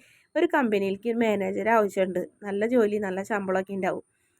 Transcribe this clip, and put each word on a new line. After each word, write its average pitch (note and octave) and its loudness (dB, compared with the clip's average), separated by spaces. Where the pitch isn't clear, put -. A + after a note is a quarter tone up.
ഒരു E4 2
കമ്പനിയിലേക്ക് G#3+ 0
മാനേജർ G3+ 0
ആവശ്യമുണ്ട്, F#3+ 2
നല്ല G3+ -2
ജോലി, A#3+ 2
നല്ല F#3+ -4
ശമ്പളമൊക്കെ F#3+ -2
ഉണ്ടാവും. F#3 -4